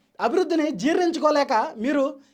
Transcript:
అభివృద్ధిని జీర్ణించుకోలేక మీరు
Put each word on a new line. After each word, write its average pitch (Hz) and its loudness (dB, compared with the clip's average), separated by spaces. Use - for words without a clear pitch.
అభివృద్ధిని 330 2
జీర్ణించుకోలేక 302 2
మీరు 285 0